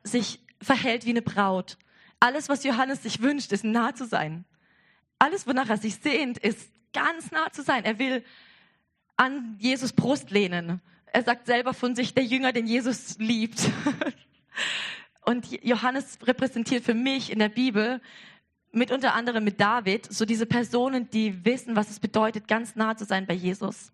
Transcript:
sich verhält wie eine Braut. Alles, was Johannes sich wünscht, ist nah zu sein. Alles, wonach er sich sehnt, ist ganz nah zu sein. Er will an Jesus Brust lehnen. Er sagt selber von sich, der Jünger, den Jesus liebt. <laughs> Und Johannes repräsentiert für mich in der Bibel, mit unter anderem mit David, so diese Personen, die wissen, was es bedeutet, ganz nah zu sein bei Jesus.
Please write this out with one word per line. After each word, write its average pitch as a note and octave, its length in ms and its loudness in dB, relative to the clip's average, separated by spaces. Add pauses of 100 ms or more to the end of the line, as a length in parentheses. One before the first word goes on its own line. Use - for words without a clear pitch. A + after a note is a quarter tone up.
sich A3 380 -2 (220)
verhält A#3 420 0
wie A3+ 60 0
eine A#3+ 100 0
Braut. F#3+ 560 0 (440)
Alles, C4+ 280 4
was C#4 160 0
Johannes C4 380 0
sich A3 180 -6
wünscht, C#4 320 0
ist G3+ 120 0
nah A#3 300 2
zu B3+ 120 -8
sein. D#3+ 400 -4 (720)
Alles, G3 280 2
wonach B3 220 2
er D#3 80 2
sich G#3+ 200 -4
sehnt, C#4+ 420 0
ist - 340 -2 (220)
ganz E4 380 -2
nah D#4+ 200 -2
zu D4 100 -10
sein. C4 220 0
Er G#3+ 140 0
will B3+ 260 -2 (960)
an B3+ 400 0
Jesus B3+ 340 0
Brust - 380 0
lehnen. F3 500 0 (240)
Er - 180 2
sagt A#3+ 220 0
selber A#3+ 300 0
von B3 200 -2
sich, A#3 200 -2
der C4+ 100 4
Jünger, B3+ 300 0
den A#3 120 0
Jesus A#3 520 -2
liebt. A3 480 -2
<laughs> - 40 2 (1600)
Und - 380 -2
Johannes B3 640 -2
repräsentiert B3 580 0
für A#3+ 80 2
mich C4 400 -2
in A3 60 0
der G#3+ 100 4
Bibel, A#3+ 540 0 (680)
mit A#3+ 180 0
unter B3 240 2
anderem A3+ 280 0
mit G#3 160 0
David, G3+ 540 2
so A3 140 0
diese A3 180 0
Personen, A#3+ 640 0
die G3+ 380 0
wissen, B3 300 0
was G#3 120 2
es G#3 100 -14
bedeutet, A3 480 0
ganz A3+ 300 -2
nah A3 180 0
zu G#3+ 120 -10
sein F#3+ 180 0
bei F#3+ 80 -2
Jesus. F#3 600 -4